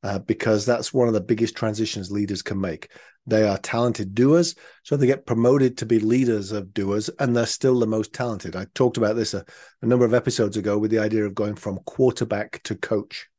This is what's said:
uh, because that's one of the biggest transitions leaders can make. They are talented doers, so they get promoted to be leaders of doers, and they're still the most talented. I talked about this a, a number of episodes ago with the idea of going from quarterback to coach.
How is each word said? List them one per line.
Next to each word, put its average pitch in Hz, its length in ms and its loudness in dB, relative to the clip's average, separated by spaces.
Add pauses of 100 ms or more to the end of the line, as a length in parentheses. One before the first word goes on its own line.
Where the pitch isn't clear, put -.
uh, 101 180 -4
because 107 460 0
that's 120 280 0
one 123 160 4
of 110 40 0
the 107 60 2
biggest 110 340 0
transitions 107 560 -4
leaders 101 320 -4
can 98 200 -6
make. 85 280 -8 (360)
They 110 200 4
are 98 120 0
talented 113 580 -2
doers, 156 400 4 (280)
so - 120 -2
they 139 100 2
get 135 200 2
promoted 123 540 2
to - 60 -6
be 113 140 2
leaders 110 540 0
of 98 200 -8
doers, 101 360 -2 (100)
and 123 160 2
they're 117 100 2
still 127 320 0
the 117 80 2
most 110 280 -2
talented. 104 420 -8
I 92 180 -8
talked 123 220 2
about 113 220 2
this 110 160 -2
a, 98 100 -6 (380)
a - 40 -6
number 123 200 4
of 110 80 2
episodes 117 420 0
ago 104 220 0
with 107 140 0
the 110 80 2
idea 107 260 0
of 98 100 -6
going 104 200 -2
from 98 240 -8
quarterback - 840 -2
to 110 120 -6
coach. - 520 -6 (120)